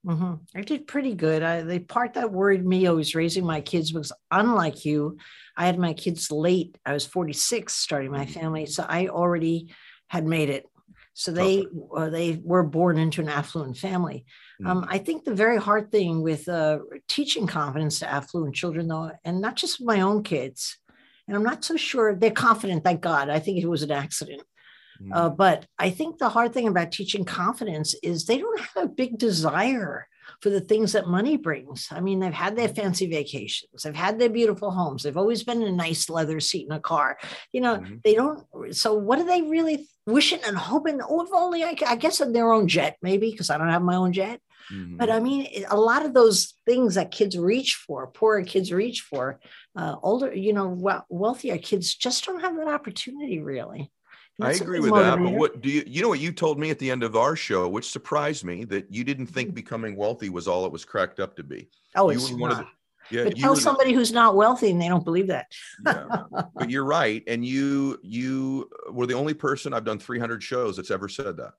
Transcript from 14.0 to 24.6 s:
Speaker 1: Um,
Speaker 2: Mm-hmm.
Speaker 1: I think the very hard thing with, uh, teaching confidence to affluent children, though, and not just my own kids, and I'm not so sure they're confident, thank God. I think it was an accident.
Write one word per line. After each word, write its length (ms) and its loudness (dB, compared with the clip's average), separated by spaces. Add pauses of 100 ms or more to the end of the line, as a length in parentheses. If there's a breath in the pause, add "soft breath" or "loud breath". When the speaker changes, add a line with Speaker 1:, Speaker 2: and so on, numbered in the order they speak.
Speaker 1:
Um, 140 2
Speaker 2:
Mm-hmm. 140 -4
Speaker 1:
I 40 0
think 260 -4
the 120 -4
very 220 4
hard 340 2
thing 300 2
with, 280 -2
uh, 300 2 (280)
teaching 400 0
confidence 520 -2
to 120 -6
affluent 440 -4
children, 320 -4
though, 240 -6 (120)
and 160 -4
not 160 -4
just 260 -4
my 200 2
own 220 2
kids, 540 -6 (500 soft breath)
and 100 -4
I'm 60 2
not 200 0
so 140 -2
sure 380 2
they're 160 4
confident, 520 2
thank 180 2
God. 280 0
I 100 2
think 200 -2
it 100 0
was 140 -2
an 80 -4
accident. 500 -6 (600 soft breath)